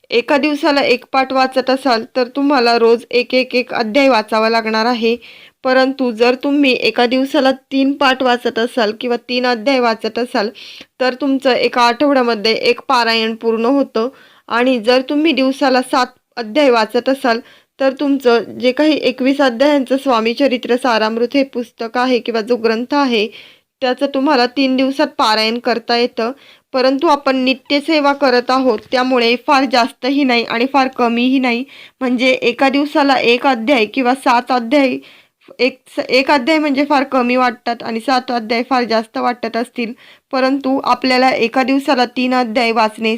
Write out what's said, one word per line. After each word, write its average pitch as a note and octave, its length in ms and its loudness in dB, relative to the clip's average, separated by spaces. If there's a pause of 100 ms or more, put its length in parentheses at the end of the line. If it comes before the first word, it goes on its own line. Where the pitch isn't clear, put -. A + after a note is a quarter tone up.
(100)
एका A#3+ 260 0
दिवसाला C#4+ 440 0
एक A#3+ 320 0
पाठ C4 200 0
वाचत B3+ 380 0
असाल, B3+ 340 0 (120)
तर B3 200 0
तुम्हाला C4 420 2
रोज A#3 320 4
एक, A#3+ 240 -2
एक, B3+ 200 0
एक B3 200 -2
अध्याय A#3+ 340 2
वाचावा A3 400 2
लागणार A3 380 0
आहे. A#3 300 0 (480)
परंतु C4 460 0
जर A#3+ 240 2
तुम्ही C#4 380 0
एका A#3 340 0
दिवसाला C4 440 0
तीन C4+ 420 -2
पाठ C4+ 300 0
वाचत A#3+ 360 0
असाल A3+ 420 -2
किंवा A#3+ 160 -2
तीन B3 300 -4
अध्याय B3 340 0
वाचत A3+ 380 -2
असाल, A#3+ 300 -2 (520)
तर B3 140 0
तुमचं C4+ 360 0
एका A#3+ 320 0
आठवड्यामध्ये A#3 720 2
एक - 360 0
पारायण A3+ 460 0
पूर्ण A3+ 300 -2
होतं. C4 440 0 (400)
आणि B3 320 0
जर B3 200 2
तुम्ही D4 320 -2
दिवसाला C4 500 0
सात B3+ 240 -2 (300)
अध्याय B3 340 0
वाचत A#3 380 0
असाल, C4 320 0 (400)
तर C4+ 200 2
तुमचं C4 380 2
जे A3 340 -2
काही D4 240 2
एकवीस C4 440 0
अध्यायांचं C4+ 560 2
स्वामी A#3 380 0
चरित्र B3 420 0
सारामृत A3+ 580 0
हे C#4 80 4
पुस्तक A#3 560 -8
आहे B3+ 200 2
किंवा A3+ 220 -4
जो A3 160 -2
ग्रंथ A3+ 380 -2
आहे, A#3+ 340 0 (520)
त्याचं B3+ 260 -2
तुम्हाला C#4 400 0
तीन C4 300 0
दिवसात C4+ 300 0
पारायण A3 520 -2
करता A#3+ 380 -2
येतं. A#3+ 360 -2 (400)
परंतु C4+ 340 0
आपण C#4+ 300 2
नित्यसेवा C#4+ 760 0
करत C4+ 360 2
आहोत, B3+ 300 2 (140)
त्यामुळे B3 440 0 (100)
फार C#4 260 2
जास्तही C4 520 0
नाही A#3+ 200 2
आणि A#3 280 -2
फार C4+ 160 2
कमीही B3 500 0
नाही. B3+ 260 -2 (360)
म्हणजे B3+ 300 0
एका B3+ 380 0
दिवसाला C#4 460 0
एक B3 320 0
अध्याय A#3+ 380 0
किंवा A#3+ 300 -2
सात B3+ 360 0
अध्याय, B3+ 460 0 (640)
एक C4 240 -2 (140)
स-, D4+ 40 -6
एक C4 300 0
अध्याय D4 280 2
म्हणजे D4 260 0
फार C#4+ 200 0
कमी B3+ 320 0
वाटतात B3 460 -2
आणि A3+ 180 -6
सात B3 300 -2
अध्याय A#3 400 -4
फार B3+ 140 0
जास्त A3 340 -4
वाटत A#3 380 -4
असतील, A#3 360 -6 (400)
परंतु C4+ 520 0
आपल्याला B3+ 460 2
एका C4 320 0
दिवसाला C4+ 420 0
तीन B3+ 300 -2
अध्याय A#3 380 0
वाचणे A3 460 0